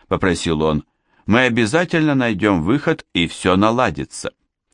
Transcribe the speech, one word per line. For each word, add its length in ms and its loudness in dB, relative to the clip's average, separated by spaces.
попросил 540 0
он. 200 0
«Мы 160 4
обязательно 720 0
найдём 480 0
выход, 500 -2
и 140 0
всё 280 0
наладится. 760 -2